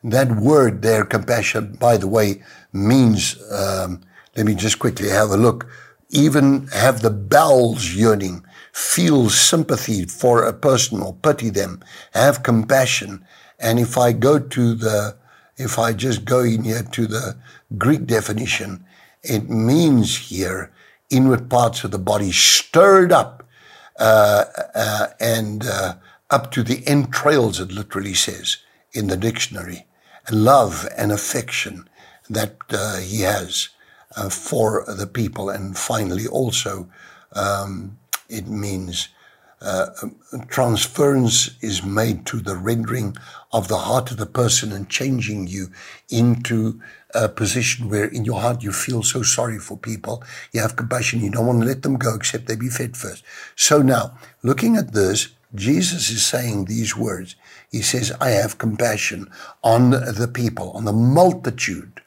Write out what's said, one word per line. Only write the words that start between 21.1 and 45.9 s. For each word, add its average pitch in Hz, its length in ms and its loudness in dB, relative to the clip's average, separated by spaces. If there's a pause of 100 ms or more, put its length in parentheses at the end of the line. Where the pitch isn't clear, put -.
inward 127 400 4
parts 120 340 2
of 104 60 -6
the 101 80 -6
body 101 340 0
stirred 190 800 6
up, - 320 0 (540)
uh, 104 460 6 (300)
uh, 107 320 -2 (140)
and, 110 460 -2
uh, 95 280 -4 (360)
up 139 220 0
to 123 100 -2
the 135 260 -4
entrails, 135 720 2
it 92 100 -10
literally 98 440 -10
says - 440 -4 (340)
in 104 160 -4
the 92 80 -2
dictionary, 98 680 -6 (440)
love 110 680 4
and 104 160 -2
affection 104 760 -6 (420)
that, 107 260 -6 (140)
uh, 101 280 -4
he 95 240 -6
has, 92 460 -4 (480)
uh, 104 120 -6
for 110 580 -2
the 98 220 -10
people. 101 420 -6
And 95 260 -8
finally, 107 500 -4
also, 95 600 -4 (440)
um, 98 640 -6 (300)
it 107 180 -10
means, 95 600 -6 (520)
uh, 95 260 -4 (600)
transference 127 1040 0 (100)
is 98 220 -4
made 101 440 -2
to 113 140 -6
the 92 160 -8
rendering 113 600 -4 (360)
of 104 140 0
the 104 120 0
heart 120 340 -2
of - 40 -10
the 107 100 -6
person 120 440 0
and 101 180 -10
changing 104 600 -4
you 95 220 -10 (380)